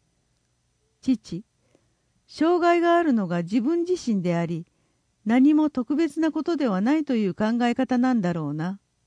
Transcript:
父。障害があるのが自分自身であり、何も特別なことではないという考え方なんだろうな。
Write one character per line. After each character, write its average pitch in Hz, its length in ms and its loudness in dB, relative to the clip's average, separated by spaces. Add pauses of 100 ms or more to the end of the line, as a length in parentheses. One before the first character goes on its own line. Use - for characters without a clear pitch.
(1000)
父。 214 420 -4 (840)
障 339 340 0
害 349 220 4
が 339 160 4
あ 349 60 2
る 302 100 2
の 208 140 0
が 175 160 -2
自 202 180 -2
分 339 220 0
自 359 100 -2
身 208 300 -2
で 170 120 0
あ 170 80 0
り、 170 220 -6 (600)
何 262 280 4
も 302 160 2
特 262 260 -4
別 320 240 -2
な 311 120 0
こ 311 100 -4
と 339 140 -2
で 285 120 -2
は 190 140 0
な 254 140 2
い 311 100 -2
と 254 100 -2
い 220 120 0
う 170 80 -4
考 220 280 -2
え 240 120 0
方 254 240 0
な 254 160 2
ん 220 60 0
だ 175 120 -2
ろ 160 120 -4
う 147 100 -6
な。 180 240 -6 (280)